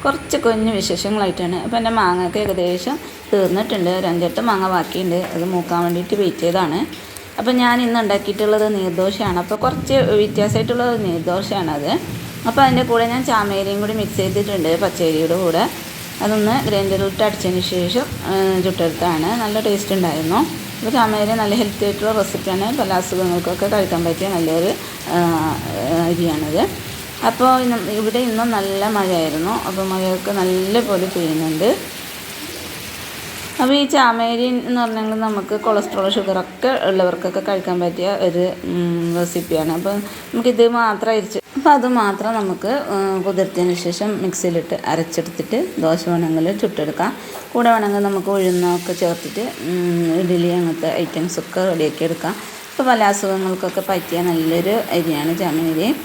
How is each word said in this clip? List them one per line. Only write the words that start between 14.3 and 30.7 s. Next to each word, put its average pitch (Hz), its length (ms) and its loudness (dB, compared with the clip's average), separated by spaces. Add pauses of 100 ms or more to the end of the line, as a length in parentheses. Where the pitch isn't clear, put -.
പച്ചരിയുടെ 165 600 2
കൂടെ. 175 260 2 (540)
അതൊന്ന് 214 440 2
ഗ്രൈൻഡറിലിട്ട് 196 560 0
അടിച്ചതിന് 190 380 0
ശേഷം, 185 440 0 (260)
ഏ, 190 300 2
ചുട്ടെടുത്താണ്. 170 680 0 (140)
നല്ല 208 160 0
ടേസ്റ്റ് 202 360 0
ഉണ്ടായിരുന്നു. 175 720 0 (100)
അപ്പോൾ 220 120 -2
ചാമേരി 214 500 2
നല്ല 208 140 2
ഹെൽത്തി 208 300 0
ആയിട്ടുള്ള 208 260 0
റെസിപ്പിയാണ്. 202 680 -2
പല 190 160 0
അസുഖങ്ങൾക്കൊക്കെ 180 720 0
കഴിക്കാൻ 190 400 0
പറ്റിയ 170 220 0
നല്ലൊരു, 170 440 2 (440)
ആ, 175 40 4 (880)
അരിയാണത്. 165 600 0 (600)
അപ്പോൾ 254 360 4
ഇന്ന് 240 140 2 (140)
ഇവിടെ 214 280 0
ഇന്നും 233 320 0
നല്ല 196 460 0
മഴയായിരുന്നു. 175 560 0 (140)
അപ്പോൾ 190 240 -2
മഴയൊക്കെ 185 400 0
നല്ലപോലെ 190 720 2 (100)